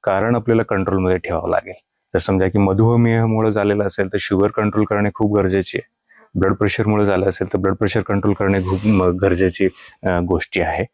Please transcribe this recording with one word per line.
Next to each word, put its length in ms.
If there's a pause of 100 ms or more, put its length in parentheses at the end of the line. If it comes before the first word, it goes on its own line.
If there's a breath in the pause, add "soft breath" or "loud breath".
कारण 320
आपल्याला 280
कंट्रोलमध्ये 540
ठेवावं 320
लागेल. 240 (400)
जर 60
समजा 280
की 100
मधुमेहामुळे 960
झालेलं 340
असेल 200
तर 120
शुगर 280
कंट्रोल 380
करणे 280
खूप 240
गरजेचे 400
आहे. 140 (480 soft breath)
ब्लड 140
प्रेशरमुळे 520
झालं 240
असेल 240
तर 40
ब्लड 160
प्रेशर 280
कंट्रोल 320
करणे 260
खूप 260
म-, 180
गरजेची, 680 (340 loud breath)
अ, 160
गोष्टी 420
आहे. 220 (100)